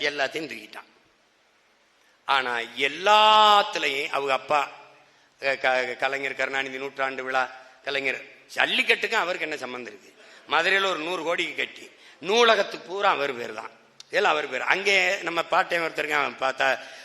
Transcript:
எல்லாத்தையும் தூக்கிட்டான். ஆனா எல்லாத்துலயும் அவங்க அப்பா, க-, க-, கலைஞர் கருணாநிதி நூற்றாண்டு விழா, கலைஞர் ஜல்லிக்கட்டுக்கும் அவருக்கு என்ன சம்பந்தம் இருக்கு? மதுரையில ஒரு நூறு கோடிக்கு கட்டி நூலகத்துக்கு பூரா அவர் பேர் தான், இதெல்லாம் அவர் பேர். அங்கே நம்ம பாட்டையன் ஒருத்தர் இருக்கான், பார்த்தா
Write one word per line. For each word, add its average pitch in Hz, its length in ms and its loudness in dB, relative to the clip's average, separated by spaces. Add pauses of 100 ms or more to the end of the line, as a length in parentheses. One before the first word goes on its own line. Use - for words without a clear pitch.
எல்லாத்தையும் 147 420 -4
தூக்கிட்டான். 107 400 -16 (1400)
ஆனா 131 240 2 (360)
எல்லாத்துலயும் 202 1300 4
அவங்க 139 240 0
அப்பா, 147 200 0 (840)
க-, 135 220 0
க-, 127 380 0
கலைஞர் 135 380 -4
கருணாநிதி 135 420 -4
நூற்றாண்டு 135 440 -6
விழா, 131 180 0 (420)
கலைஞர் 135 340 -4 (360)
ஜல்லிக்கட்டுக்கும் 214 680 0
அவருக்கு 170 240 -4
என்ன 151 160 -6
சம்பந்தம் 123 280 -10
இருக்கு? - 180 -20 (440)
மதுரையில 190 400 2
ஒரு 151 120 -4
நூறு 175 220 -4
கோடிக்கு 170 280 -2
கட்டி - 300 -8 (360)
நூலகத்துக்கு 202 640 2
பூரா 196 260 0
அவர் 139 240 -2
பேர் 113 200 -10
தான், 110 140 -14 (360)
இதெல்லாம் 180 260 2
அவர் 151 180 -2
பேர். 123 200 -4
அங்கே 196 220 2 (320)
நம்ம 170 140 -2 (100)
பாட்டையன் 175 360 2
ஒருத்தர் 160 180 -4
இருக்கான், 143 380 0
பார்த்தா 131 240 0 (380)